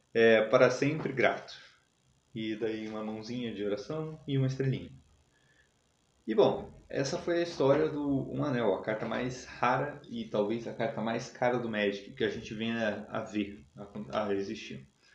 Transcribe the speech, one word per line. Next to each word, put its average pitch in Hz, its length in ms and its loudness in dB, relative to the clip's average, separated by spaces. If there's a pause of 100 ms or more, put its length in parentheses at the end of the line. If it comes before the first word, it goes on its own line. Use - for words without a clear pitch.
(140)
É, 113 300 8
para 123 260 8
sempre 143 420 0
grato." - 420 0 (840)
E 110 200 -4
daí 110 320 -4
uma 107 160 -8
mãozinha 110 500 -6
de 101 100 -6
oração 156 640 -6
e 139 120 0
uma 131 80 2
estrelinha. 131 440 -2 (1300)
E - 80 -2
bom, 175 400 4 (160)
essa 139 280 -2
foi 170 220 0
a 170 40 2
história 151 440 4
do 143 440 -2
Um 135 120 -2
Anel, 120 300 2
a 95 80 -2
carta 110 240 -2
mais 120 400 -4
rara 131 640 0
e 117 160 -8
talvez 110 420 0
a 110 60 -8
carta 113 260 -4
mais 113 300 -4
cara 123 300 2
do 113 100 -4
Magic 104 440 0
que - 100 -2
a 107 60 2
gente 117 260 -8
venha 110 520 -2
a 110 140 -4
ver, 104 420 -6 (140)
a, 104 480 -4
a 101 80 0
existir. - 540 -6 (280)